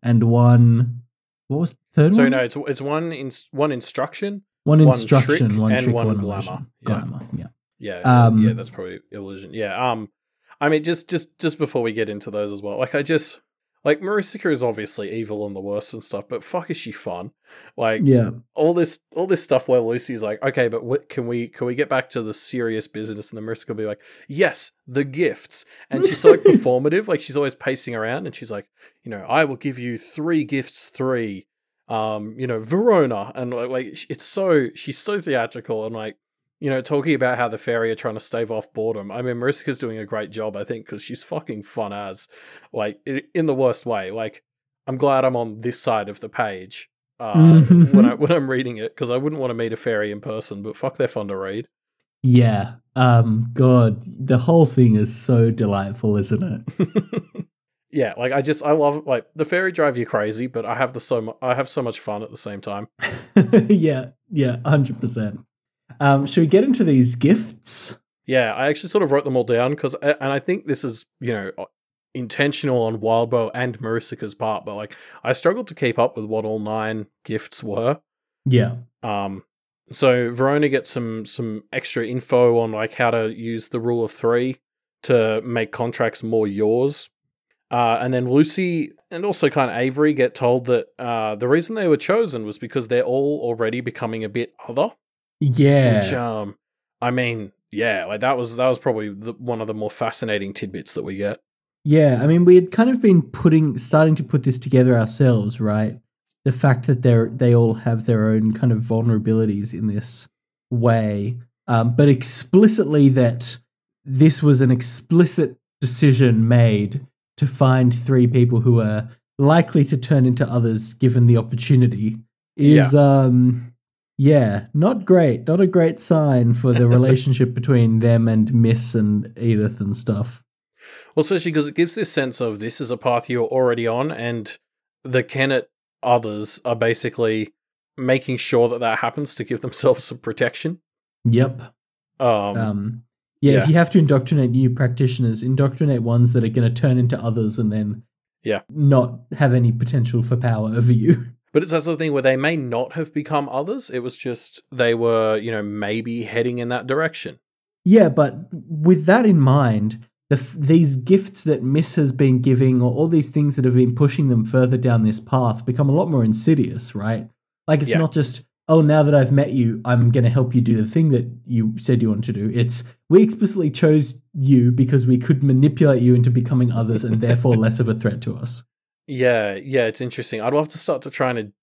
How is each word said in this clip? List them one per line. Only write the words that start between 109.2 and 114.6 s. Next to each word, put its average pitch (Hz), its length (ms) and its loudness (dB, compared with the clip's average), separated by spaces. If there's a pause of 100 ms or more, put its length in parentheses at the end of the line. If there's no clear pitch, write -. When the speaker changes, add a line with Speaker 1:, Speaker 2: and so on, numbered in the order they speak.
Speaker 1:
in 107 140 -4
this - 380 -8 (440)
way, 113 680 0 (280)
um, 120 280 0
but 147 140 6
explicitly 151 1040 4
that 123 480 0 (480)
this 139 360 4
was 139 200 6